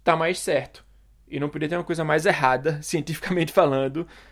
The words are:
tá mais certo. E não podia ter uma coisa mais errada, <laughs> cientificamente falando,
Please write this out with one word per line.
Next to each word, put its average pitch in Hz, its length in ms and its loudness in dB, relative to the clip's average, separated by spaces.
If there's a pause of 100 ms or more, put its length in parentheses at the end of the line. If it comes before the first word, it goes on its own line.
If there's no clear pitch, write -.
tá 170 120 4
mais 165 240 0
certo. - 460 -4 (420)
E - 120 -8
não 147 100 -2
podia 151 180 -4
ter 160 80 -4
uma 175 80 -4
coisa 165 200 -4
mais 156 220 2
errada, 147 540 2
<laughs> 147 40 -12
cientificamente 165 680 -2
falando, 139 560 2 (240)